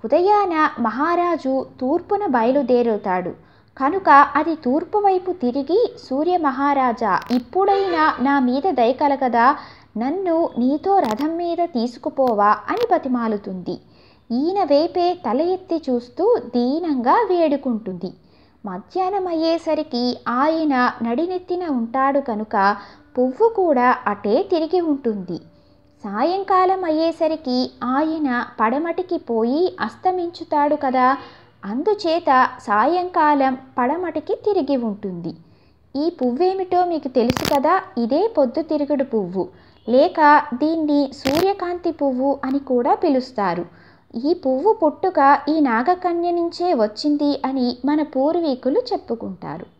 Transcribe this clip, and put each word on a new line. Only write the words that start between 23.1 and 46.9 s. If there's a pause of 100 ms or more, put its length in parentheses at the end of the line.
పువ్వు
కూడా (100)
అటే
తిరిగి
ఉంటుంది. (640)
సాయంకాలం
అయ్యేసరికి (120)
ఆయన (140)
పడమటికి
పోయి
అస్తమించుతాడు
కదా, (480)
అందుచేత (120)
సాయంకాలం (200)
పడమటికి
తిరిగి
ఉంటుంది. (600)
ఈ
పువ్వేమిటో
మీకు
తెలుసు
కదా, (160)
ఇదే
పొద్దుతిరుగుడు
పువ్వు, (420)
లేక (100)
దీన్ని
సూర్యకాంతి
పువ్వు
అని
కూడా
పిలుస్తారు. (600)
ఈ
పువ్వు
పుట్టుక (100)
ఈ
నాగకన్య
నుంచే
వచ్చింది